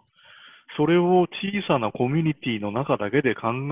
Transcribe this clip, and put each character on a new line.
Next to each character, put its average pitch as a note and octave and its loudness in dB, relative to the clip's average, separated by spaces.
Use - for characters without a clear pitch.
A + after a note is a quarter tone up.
そ D3+ 2
れ E3+ 4
を F3 4
小 G3 -6
さ D3 2
な A2 -2
コ B2 0
ミ D#3 2
ュ - 0
ニ D#3 2
テ - -6
ィ A2 -2
の G#2 -4
中 C3+ 0
だ G#2 -4
け C3 2
で A#2+ 0
考 A2+ -2